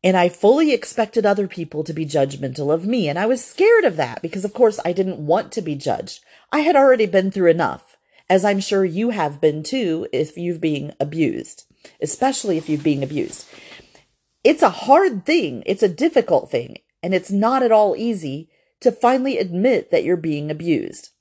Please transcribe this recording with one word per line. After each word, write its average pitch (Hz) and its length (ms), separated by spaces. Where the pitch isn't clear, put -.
And 185 140
I 180 120
fully 277 440
expected 220 520
other 202 220
people 156 360
to 160 100
be 156 120
judgmental 139 680
of 165 120
me. 214 220
And 147 120
I 208 80
was 240 180
scared 427 380
of 196 140
that 123 240
because, 185 220
of 202 100
course, 220 300
I 175 100
didn't 185 260
want 160 320
to 220 100
be 156 140
judged. - 480
I 302 80
had 302 160
already 254 300
been 190 260
through 185 180
enough, 160 480
as 185 140
I'm 202 160
sure 196 240
you 190 280
have 151 300
been 151 220
too 180 480
if 151 260
you've 175 240
been 147 380
abused, - 680
especially 226 560
if 160 100
you've 147 160
been 139 200
abused. - 440
It's 294 200
a 220 60
hard 269 560
thing. 175 400
It's 196 180
a 196 60
difficult 226 600
thing, 123 280
and 180 120
it's 180 180
not 233 320
at 233 80
all 214 240
easy 160 540
to 247 120
finally 254 460
admit 190 540
that - 120
you're 175 140
being 151 320
abused. 151 600